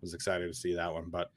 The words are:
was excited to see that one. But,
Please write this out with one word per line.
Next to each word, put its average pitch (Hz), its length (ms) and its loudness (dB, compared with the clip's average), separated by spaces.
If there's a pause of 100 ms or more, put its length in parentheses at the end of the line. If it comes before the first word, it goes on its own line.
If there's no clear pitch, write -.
was 87 120 -6
excited 87 340 2
to 82 60 -4
see 120 200 0
that 85 180 2
one. 82 180 -4
But, 87 280 0